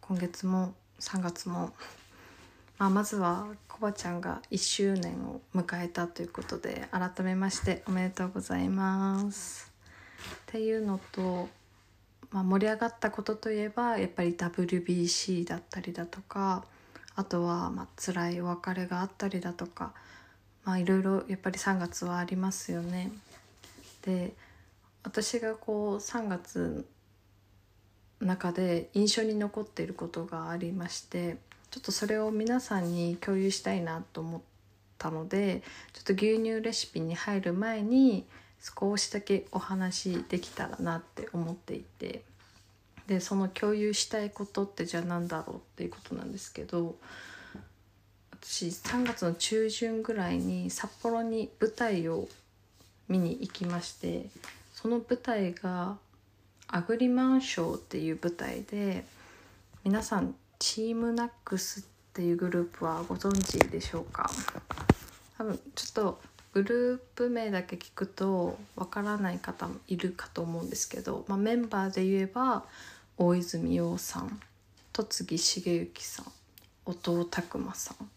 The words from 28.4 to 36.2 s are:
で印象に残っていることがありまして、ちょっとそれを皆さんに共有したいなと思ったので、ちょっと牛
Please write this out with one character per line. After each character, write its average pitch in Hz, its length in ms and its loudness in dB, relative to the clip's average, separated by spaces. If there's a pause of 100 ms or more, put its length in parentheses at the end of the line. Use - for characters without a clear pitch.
で 175 420 2
印 202 140 6
象 220 140 4
に 220 140 2
残 208 260 0
っ - 20 -2
て 185 200 -6
い 165 40 -4
る 165 60 -6
こ 170 140 -6
と 170 180 -6
が 165 240 -6
あ 170 80 -4
り 175 160 -4
ま 175 160 -4
し - 120 -8
て、 175 360 -4 (320)
ち 262 100 -12
ょ - 20 -16
っ - 0 -
と - 100 -4
そ 208 140 0
れ 214 140 2
を 214 100 2
皆 220 300 2
さ 202 220 0
ん 175 120 0
に 175 240 0
共 196 180 0
有 190 140 4
し 196 140 0
た 190 100 0
い 190 80 2
な 165 220 -4 (100)
と 165 80 -6
思 165 160 -4
っ 165 40 -8 (580)
た 160 100 -2
の 160 180 -4
で、 190 360 2 (280)
ち - 100 -18
ょ - 0 -
っ - 20 -20
と 196 100 2
牛 214 240 4